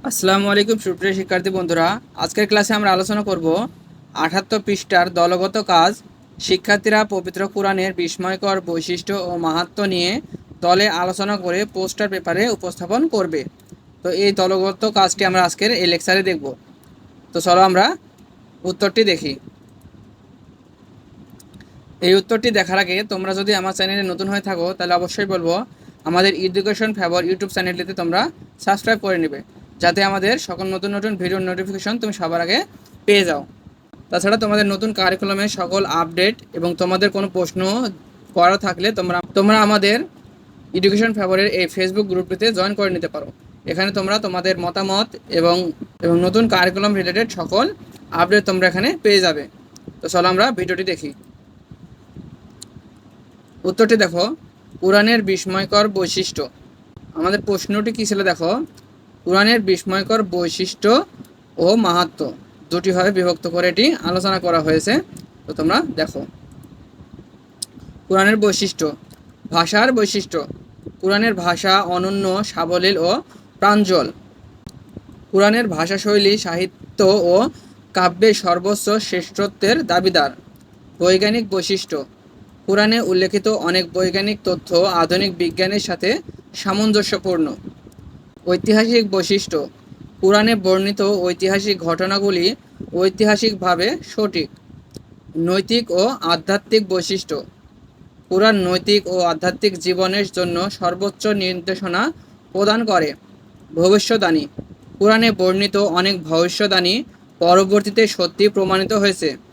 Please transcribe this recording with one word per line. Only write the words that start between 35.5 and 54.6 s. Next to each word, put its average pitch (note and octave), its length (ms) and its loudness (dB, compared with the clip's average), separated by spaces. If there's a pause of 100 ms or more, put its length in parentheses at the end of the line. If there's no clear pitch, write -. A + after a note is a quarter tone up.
সকল F#3 240 -2 (180)
আপডেট F3+ 360 0 (220)
এবং E3+ 120 -2 (100)
তোমাদের F#3 360 0
কোনো G3 200 -2
প্রশ্ন F3+ 240 -4 (760)
করা F3+ 200 6 (100)
থাকলে F3+ 220 -2 (100)
তোমরা, F3+ 200 -2 (200)
তোমরা G#3 180 6 (100)
আমাদের G#3 320 4 (800)
এডুকেশন G#3 380 2
ফেভারের F#3+ 320 0 (100)
এই F3+ 160 0
Facebook F#3+ 380 -2
গ্রুপটিতে F#3 340 -2 (100)
জয়েন F#3+ 220 -2
করে G3 180 0
নিতে E3 180 -6
পারো। D3 140 -10 (420)
এখানে F#3+ 280 -2
তোমরা G3 180 -2 (100)
তোমাদের F#3 280 -2 (100)
মতামত G3 440 -2 (300)
এবং, E3+ 180 4 (480)
এবং E3+ 120 4 (100)
নতুন G#3 180 4 (100)
কারিকুলাম F#3 460 2
রিলেটেড F#3 280 -2 (100)
সকল F#3 260 0 (560)
আপডেট G3 280 4
তোমরা F#3 220 0
এখানে F#3+ 180 0 (140)
পেয়ে G3+ 220 4
যাবে। D3+ 180 0 (580)
তো D#3+ 120 -10
চলো F3 200 2
আমরা F#3+ 120 4 (140)
ভিডিওটি F3+ 320 -4
দেখি। D#3 200 -8 (2500)
উত্তরটি G#3+ 400 2
দেখো, F3 200 -2 (580)